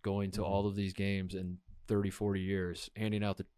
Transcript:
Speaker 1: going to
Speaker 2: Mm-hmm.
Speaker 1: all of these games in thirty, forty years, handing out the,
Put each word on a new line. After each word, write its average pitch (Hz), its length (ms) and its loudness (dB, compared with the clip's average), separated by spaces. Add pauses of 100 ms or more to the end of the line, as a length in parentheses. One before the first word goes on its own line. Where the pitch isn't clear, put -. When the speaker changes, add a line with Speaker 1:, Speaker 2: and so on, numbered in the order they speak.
Speaker 1:
going 98 300 0
to 101 100 -2
Speaker 2:
Mm-hmm. 95 80 0
Speaker 1:
all 98 160 4
of 101 120 0
these 98 160 0
games 98 420 0
in 90 220 -4 (280)
thirty, 101 240 4
forty 98 300 0
years, 92 560 -2
handing 107 300 0
out 98 100 0
the, 95 100 -6 (120)